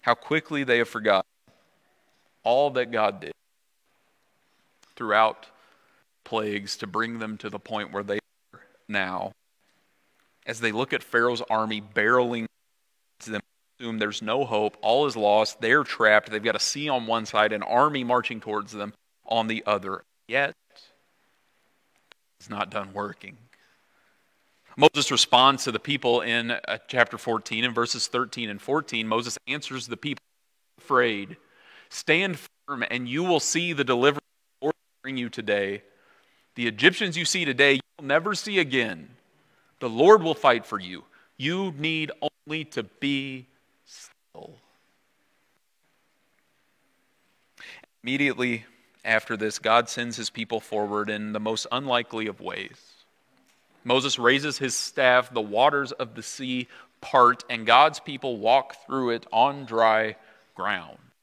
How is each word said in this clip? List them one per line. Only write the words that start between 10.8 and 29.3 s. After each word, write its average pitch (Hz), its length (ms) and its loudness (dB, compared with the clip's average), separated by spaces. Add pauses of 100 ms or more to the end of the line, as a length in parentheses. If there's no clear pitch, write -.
at 135 100 -4
Pharaoh's 120 400 0
army 110 380 -2
barreling 113 680 0 (760)
to 110 100 -16
them, 104 100 -6 (380)
assume 113 200 -8
there's 104 220 -4
no 113 240 0
hope, 107 380 0
all 131 240 4
is 123 100 -4
lost, 107 440 2
they're 127 240 4
trapped, 107 460 4
they've 107 120 -4
got 110 140 0
a - 40 -4
sea 147 280 -4
on 127 180 -2
one 113 180 -2
side, 107 280 2
an 104 100 -4
army 135 420 2
marching 120 360 -2
towards 104 320 -6
them 104 200 -10 (320)
on 113 220 0
the 113 200 -4
other. 98 380 -2 (240)
Yet, 135 260 -2 (1800)
it's - 120 -20
not 101 180 -4
done 98 240 -8
working. 101 460 -10 (1400)
Moses 143 340 6
responds 131 540 4
to 127 80 -4
the 107 60 -4
people 127 440 0
in, 117 280 -2
uh, 110 280 -6 (100)
chapter 120 280 2
fourteen, 113 460 -4
in 123 100 0
verses 117 360 -4
thirteen 120 420 -4
and 101 100 -10
fourteen. 135 460 -4
Moses 113 400 -2